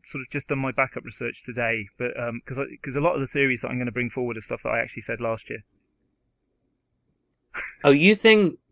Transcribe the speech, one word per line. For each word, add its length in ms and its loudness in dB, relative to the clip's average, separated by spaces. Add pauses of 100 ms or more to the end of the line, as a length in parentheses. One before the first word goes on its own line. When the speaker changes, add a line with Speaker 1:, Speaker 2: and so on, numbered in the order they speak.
Speaker 1:
sort 180 -12
of 80 -16
just 160 -6
done 140 -2
my 100 -2
backup 340 -2
research 400 -10
today, 420 -2 (120)
but, 180 -4
um, 300 -6
'cause 140 -8
I, 40 -4 (160)
'cause 140 -10
a 60 -2
lot 140 2
of 60 -2
the 60 -2
theories 360 0
that 80 -6
I'm 80 -4
gonna 120 -4
bring 200 -4
forward 260 -4
are 40 -10
stuff 220 -8
that 100 -4
I 60 0
actually 240 -6
said 180 -8
last 300 -6
year. 140 -10 (2250)
Speaker 2:
Oh, 60 8
you 240 8
think, 440 6 (140)